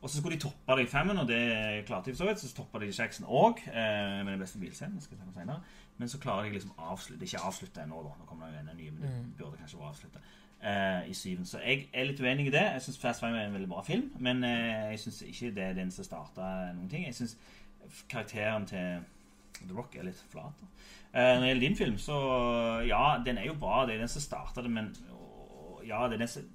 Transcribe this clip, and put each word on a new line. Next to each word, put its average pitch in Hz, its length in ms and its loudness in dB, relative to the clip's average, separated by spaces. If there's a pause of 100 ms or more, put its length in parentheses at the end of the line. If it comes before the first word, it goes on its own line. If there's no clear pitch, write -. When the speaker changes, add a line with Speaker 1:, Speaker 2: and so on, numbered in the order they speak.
Speaker 1:
Og 131 80 -8
så 147 80 -4
skulle 165 180 0
de 151 60 -2
toppe - 360 4
det 127 60 6
i 120 80 0
femmen, 180 260 4
og 123 100 2
det 110 580 2
klarte 139 200 -4
de 131 100 -4
for 156 100 -2
så - 40 4
vidt, 214 100 2
så 127 160 -8
toppet 104 260 -8
de 104 60 -2
i 101 40 -4
seksen 107 360 -2
også, 143 340 8 (100)
eh, 104 520 0
med 98 100 -2
den 95 60 -2
beste 95 200 -6
bilscenen, - 420 -8
skal - 160 -16
jeg 95 60 -14
snakke 92 140 -14
om - 40 -10
senere. 139 200 -6 (360)
Men 120 120 -6
så 139 100 -8
klarer 104 240 0
de 107 100 -2
liksom 98 240 -6
å 82 140 -8
avslutte, - 340 -10
ikke 90 220 -6
avslutte - 360 -8
ennå 80 200 -8
da, 73 60 -10 (100)
nå 82 80 -18
kommer 80 200 -14
det 80 80 -12
jo 76 160 -10
en 85 60 -14
ny, 78 140 -12
men 110 100 -10
det 143 80 -2
Speaker 2:
Mm. 120 280 -6
Speaker 1:
burde 147 200 -10
kanskje 78 220 -14
være 76 100 -10
avsluttet, - 320 -16 (400)
eh, 98 480 2
i 95 40 -8
syven. 90 320 -4
Så - 140 -8
jeg 135 340 2
er 127 100 0
litt 139 160 -2
uenig 135 280 4
i - 40 4
det. 151 100 8
Jeg 190 200 2
synes - 180 -6
Fast 120 200 2
Five 117 180 0
er 107 100 0
en 101 60 -2
veldig 95 160 -2
bra 85 120 -4
film, 240 380 0
men, 127 240 4
eh, 117 480 2
jeg 107 80 -4
synes - 220 -8
ikke 113 340 -6
det 98 80 -2
er 92 100 0
den 92 180 -2
som 95 140 -8
startet 92 720 -6
noen 90 140 -6
ting. 170 160 -4
Jeg 123 100 -8
synes 117 220 -6 (500)
f-, - 220 -18
karakteren 107 580 0
til 90 320 -2 (680)
The 92 100 -8
Rock 123 180 -8
er 147 80 -10
litt 180 260 -8
flat, 151 320 -12
da. - 580 -8
Eh, 127 160 10
når 123 60 6
det 127 140 6
gjelder 127 120 6
din 196 80 4
film, 127 220 4
så 120 880 2
ja, 123 380 6
den 120 120 2
er - 80 -2
jo - 80 -2
bra, 113 320 4
det 113 100 0
er 110 40 -2
den 117 80 -2
som 143 140 -2
startet - 420 -6
det, 120 80 0
men, 107 240 -2 (160)
og, - 760 -16
ja, 113 200 0
det 113 60 2
er 107 40 -2
den 117 100 2
som 117 160 -8 (120)